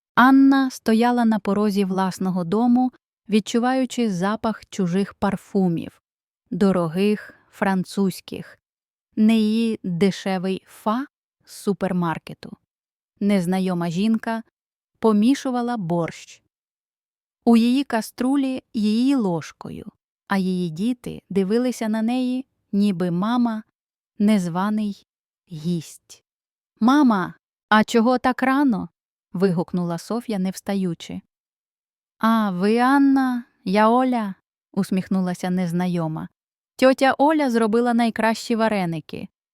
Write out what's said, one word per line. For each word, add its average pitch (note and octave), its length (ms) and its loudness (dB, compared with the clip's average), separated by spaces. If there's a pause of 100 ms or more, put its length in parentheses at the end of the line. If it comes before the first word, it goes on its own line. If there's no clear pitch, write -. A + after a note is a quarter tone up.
(140)
Анна C4+ 560 6
стояла A#3 540 2
на A3 140 2
порозі G3+ 460 0
власного F#3 600 -2
дому, A#3+ 480 2 (360)
відчуваючи A#3+ 840 0
запах G3+ 560 -4
чужих F#3+ 480 -2
парфумів, F#3+ 880 -2 (480)
дорогих, F#3 840 0 (160)
французьких, - 1080 -4 (580)
не A3 200 4
її A3 460 0
дешевий F#3+ 840 -2
фа A#3+ 400 -6 (380)
з - 80 -20
супермаркету. - 1040 -4 (640)
Незнайома F#3 720 0
жінка A3 520 -2 (560)
помішувала A#3+ 800 2
борщ. E3+ 680 -6 (1000)
У A#3 120 6
її A#3+ 280 2
каструлі C4 800 -4 (120)
її A3+ 400 0
ложкою, - 720 -4 (420)
а G3 100 -2
її F3+ 320 -2
діти E3+ 600 -6
дивилися A3 580 -2
на A3 140 -2
неї, B3+ 440 -4 (260)
ніби G3 380 0
мама — A3 520 -2 (560)
незваний G3+ 880 0 (460)
гість. E3 720 -8 (560)
«Мама, A3 540 2 (340)
а G#3+ 160 4
чого A#3+ 340 2
так B3+ 240 -2
рано?» B3+ 460 0 (440)
вигукнула F3 680 -2
Соф'я, A3 400 -6
не F#3 120 -2
встаючи. F#3 720 -6 (960)
«А, A3 320 2
ви G3+ 280 2
Анна, C4 640 4 (200)
я G#3 240 4
Оля», A#3 460 0 (380)
усміхнулася F#3 800 -2
незнайома. F3 800 -2 (480)
«Тьотя C4 420 2
Оля D4 320 2
зробила A#3 440 0
найкращі A3+ 640 -2
вареники», G3 720 -4 (260)